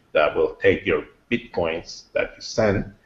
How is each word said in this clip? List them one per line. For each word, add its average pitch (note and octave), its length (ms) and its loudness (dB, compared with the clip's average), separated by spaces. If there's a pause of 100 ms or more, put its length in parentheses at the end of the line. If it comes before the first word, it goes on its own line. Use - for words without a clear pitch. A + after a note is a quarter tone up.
(140)
that D2+ 220 4
will E2 200 2
take F#2 300 2
your D#2+ 180 0 (260)
Bitcoins - 840 -4
that - 220 0
you - 60 -20
send - 520 -2 (120)